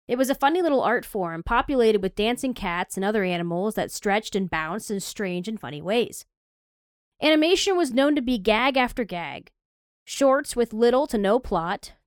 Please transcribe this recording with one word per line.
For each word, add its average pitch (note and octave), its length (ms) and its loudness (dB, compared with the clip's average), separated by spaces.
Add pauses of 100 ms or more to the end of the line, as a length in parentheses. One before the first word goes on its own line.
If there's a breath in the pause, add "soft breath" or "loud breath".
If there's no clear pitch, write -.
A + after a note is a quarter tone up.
It B3 100 -2
was B3 120 2
a C4+ 60 0
funny D#4+ 260 2
little D4 200 2
art A#3 240 0
form, E3+ 380 -6
populated A#3 600 2
with F#3+ 120 -4
dancing A#3+ 380 -2
cats F3+ 420 -6
and F#3+ 80 -4
other G#3 200 0
animals F3 520 -2
that - 160 -2
stretched G#3+ 440 -2
and F#3+ 140 -2
bounced E3 420 -6
in G3 80 -4
strange F3+ 480 -6
and A3 120 -8
funny D3 220 -10
ways. G#3 440 -2 (960)
Animation D#4+ 560 4
was C#4+ 160 0
known C#4 220 4
to C#4+ 60 0
be B3 160 0
gag A3 400 2
after B3 280 0
gag. E3+ 460 -10 (520)
Shorts C#4 520 2
with A#3 180 0
little A#3+ 340 4
to A#3 100 -2
no G3+ 220 4
plot F3 540 -4 (140)